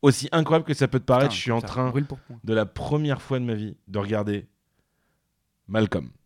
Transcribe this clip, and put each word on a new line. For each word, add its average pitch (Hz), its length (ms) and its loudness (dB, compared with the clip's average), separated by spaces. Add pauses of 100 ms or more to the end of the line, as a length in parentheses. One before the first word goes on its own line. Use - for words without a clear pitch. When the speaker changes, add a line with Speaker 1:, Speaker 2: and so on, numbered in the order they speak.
Speaker 1:
Aussi 139 300 4
incroyable 160 340 2
que 151 80 -2
ça 135 140 2
peut 131 100 0
te - 60 -2
paraître, 131 240 4
Speaker 2:
Putain, 101 80 -4
Speaker 1:
je 90 40 -4
suis 120 120 -2
en 117 80 2
Speaker 2:
ça 110 80 -8
Speaker 1:
train 127 220 -2
Speaker 2:
brûle 139 140 -2
pour 139 140 -10
point. 120 240 -18
Speaker 1:
de 110 100 -2
la 110 140 2
première 143 560 -2
fois 131 160 -2
de 123 60 -2
ma 117 100 -2
vie 107 220 -6 (100)
de 101 120 -4
regarder 101 500 -2 (1200)
Malcolm. 95 420 0 (160)